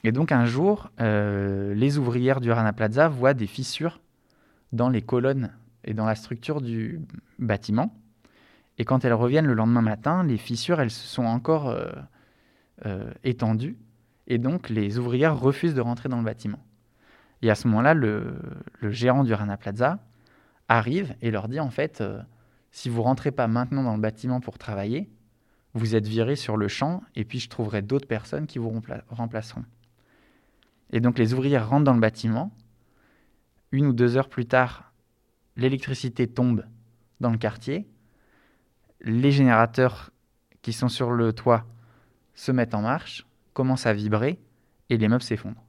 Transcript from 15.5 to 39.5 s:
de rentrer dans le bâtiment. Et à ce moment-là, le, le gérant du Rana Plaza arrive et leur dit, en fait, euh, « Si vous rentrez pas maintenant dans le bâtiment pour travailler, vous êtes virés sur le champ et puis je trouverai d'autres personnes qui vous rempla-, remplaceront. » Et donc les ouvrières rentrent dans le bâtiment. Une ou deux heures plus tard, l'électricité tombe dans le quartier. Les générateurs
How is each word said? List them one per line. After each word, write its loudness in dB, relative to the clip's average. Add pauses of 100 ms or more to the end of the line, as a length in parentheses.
de 0
rentrer -4
dans -2
le -2
bâtiment. -6 (840)
Et 2
à 6
ce -2
moment-là, 4
le, 0 (440)
le -4
gérant 4
du 2
Rana -2
Plaza -2 (720)
arrive 0
et -2
leur -4
dit, -6
en -4
fait, -4
euh, « -6 (500)
Si -8
vous -2
rentrez 0
pas -2
maintenant 0
dans 0
le -2
bâtiment -4
pour -12
travailler, -6 (640)
vous 0
êtes 2
virés 0
sur -4
le 0
champ -4 (140)
et -4
puis -8
je -10
trouverai -4
d'autres -2
personnes -6
qui -10
vous -4
rempla-, -8
remplaceront. » -8 (1300)
Et 0
donc 2
les 4
ouvrières 2
rentrent 4
dans 6
le 6
bâtiment. 0 (1200)
Une 2
ou 4
deux 4
heures 0
plus -4
tard, 0 (600)
l'électricité -2
tombe 0 (540)
dans 0
le 0
quartier. -6 (1120)
Les 2
générateurs 4 (500)